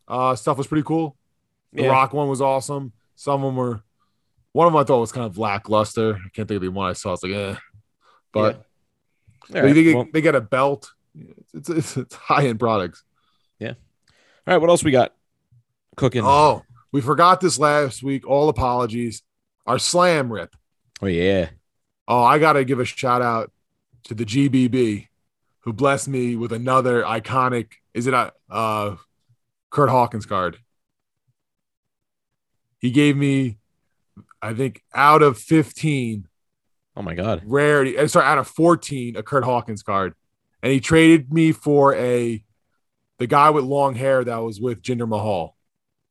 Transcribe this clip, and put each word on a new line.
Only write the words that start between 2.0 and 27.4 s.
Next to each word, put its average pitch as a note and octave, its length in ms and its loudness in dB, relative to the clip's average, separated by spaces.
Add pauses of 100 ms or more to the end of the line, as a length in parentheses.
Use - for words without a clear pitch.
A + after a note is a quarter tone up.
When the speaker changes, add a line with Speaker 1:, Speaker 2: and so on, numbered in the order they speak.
Speaker 1:
one D3 140 -2
was C3+ 120 -4
awesome. C3+ 520 -4 (240)
Some C#3 280 -4
of C3+ 40 -2
them C3 80 -4
were, A#2+ 260 -4 (720)
one D#3+ 140 4
of E3+ 60 4
them D3+ 80 4
I C3+ 40 4
thought B2+ 160 2
was A2+ 120 -4
kind A#2+ 140 -6
of F2+ 100 -12
lackluster. G#2+ 800 -2
I F#2 180 -14
can't A2 160 -10
think G#2+ 80 -4
of F#2 60 -6
the F#2 80 -4
one F#2+ 180 -4
I F2+ 60 -4
saw. G2 180 -8
It's F2 100 -8
like, F#2 100 -6
eh. G2+ 240 -6 (760)
But G#2+ 340 0 (840)
Speaker 2:
Yeah. - 20 -18
Speaker 1:
they, E3+ 80 -4
Speaker 2:
All C#3 60 4
right, C#3+ 80 6
Speaker 1:
they D#3+ 100 6
get, D#3+ 100 6
Speaker 2:
well B2 180 -2
Speaker 1:
they D#3 100 0
get D#3 120 2
a B2+ 60 2
belt. C3+ 500 -2 (640)
It's, D#3+ 160 -16
it's, D#3+ 300 -4
it's - 160 -10
high-end C3+ 460 0
products. G#2+ 420 -2 (560)
Speaker 2:
Yeah. A#2 120 -10 (760)
All F#3 80 0
right, - 40 4
what E3 120 2
else E3+ 140 2
we D#3 60 2
got B2 220 2 (840)
cooking? B2+ 280 0
Speaker 1:
Oh, C#3+ 380 4 (300)
we C#3 100 -2
forgot C#3+ 400 4
this D#3 160 0
last D3 440 0
week. C3+ 240 -6
All C#3+ 220 2
apologies. A#2+ 720 -2 (440)
Our B2 120 -2
Slam E3 540 0
rip. F2+ 220 -10 (480)
Speaker 2:
Oh, G2 40 -4
yeah. F2+ 420 0 (600)
Speaker 1:
Oh, B2 140 2
I C3+ 160 4
gotta D3 260 2
give B2 160 -4
a B2+ 40 -2
shout B2 380 -2
out A2+ 280 -4 (540)
to A2+ 100 -12
the A2+ 100 -6
G C#3 240 0
B B2+ 200 2
B, A2 400 -2 (520)
who A#2 120 -10
blessed C#3 360 -2
me B2 280 -4
with A#2 160 -6
another B2 500 0
iconic, A#2 720 -4 (200)